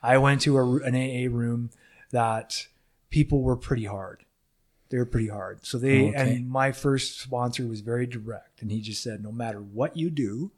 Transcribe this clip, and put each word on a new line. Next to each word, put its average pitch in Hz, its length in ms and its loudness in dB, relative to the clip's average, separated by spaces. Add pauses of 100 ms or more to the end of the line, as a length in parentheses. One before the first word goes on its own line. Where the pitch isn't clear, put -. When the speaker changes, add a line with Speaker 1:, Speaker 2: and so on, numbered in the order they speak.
Speaker 1:
I 127 160 6
went 139 240 6
to 143 160 6
a, 127 240 4
an 131 120 0
A 127 300 0
A 127 60 0
room 120 400 -2 (400)
that 113 560 -2 (440)
people 147 320 2
were 127 140 2
pretty 123 280 -4
hard. 98 400 -10 (640)
They 127 80 -2
were 123 80 0
pretty 113 220 -2
hard. 98 360 -10
So - 140 -6
they, 135 240 4
Speaker 2:
Oh, - 60 6
okay. 107 80 0 (200)
Speaker 1:
and 123 120 -4
my 135 240 2
first 135 480 0
sponsor 123 460 -2
was 113 140 -6
very 120 260 -2
direct, 110 540 -12
and 110 120 -6
he 110 80 -2
just 107 220 -8
said, 107 200 -8
"No 107 100 -10
matter 113 300 -6
what 107 340 -4
you 165 140 0
do 139 480 -2